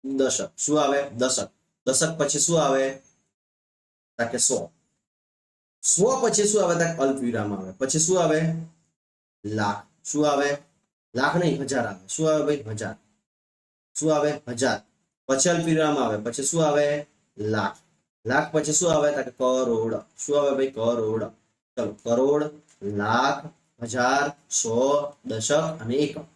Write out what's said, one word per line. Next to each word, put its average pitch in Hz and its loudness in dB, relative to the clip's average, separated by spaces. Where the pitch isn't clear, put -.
દશક. 135 -2
શું 147 2
આવે? 139 2
દશક. 120 -2
દશક 156 0
પછી 139 0
શું 165 2
આવે? 135 2
તો 117 -2
કે 120 -4
સો. 123 0
સો 196 2
પછી 208 2
શું 208 4
આવે? 170 2
તો 165 4
કે - -4
અલ્પવિરામ 120 0
આવે. 92 -10
પછી 135 0
શું 185 2
આવે? 156 2
લાખ. 104 -4
શું 151 0
આવે? 143 0
લાખ 139 0
નહીં, 160 2
હજાર 123 -2
આવે. 95 -16
શું 160 -2
આવે 151 2
ભાઈ? 110 -2
હજાર. 101 -8
શું 151 0
આવે? 147 2
હજાર. 123 0
પછી 135 4
અલ્પવિરામ 160 2
આવે. 107 -2
પછી 135 -4
શું 165 0
આવે? 147 4
લાખ. 104 -2
લાખ 135 0
પછી 151 0
શું 175 2
આવે? 147 4
તો 139 -2
કે 123 -14
કરોડ. 120 0
શું 147 -2
આવે 143 2
ભાઈ? 135 0
કરોડ. 113 0
ચલો, 110 -4
કરોડ, 139 2
લાખ, 117 0
હજાર, 131 2
સો, 113 -2
દશક 147 -2
અને 113 -4
એકમ. 165 -10